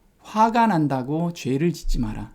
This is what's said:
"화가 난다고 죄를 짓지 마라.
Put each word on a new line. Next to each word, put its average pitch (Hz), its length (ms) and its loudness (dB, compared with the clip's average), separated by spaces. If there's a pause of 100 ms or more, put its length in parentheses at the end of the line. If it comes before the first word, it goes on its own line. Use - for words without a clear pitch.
(260)
"화가 226 420 2
난다고 151 680 0
죄를 143 400 0
짓지 - 260 0
마라. 107 340 -6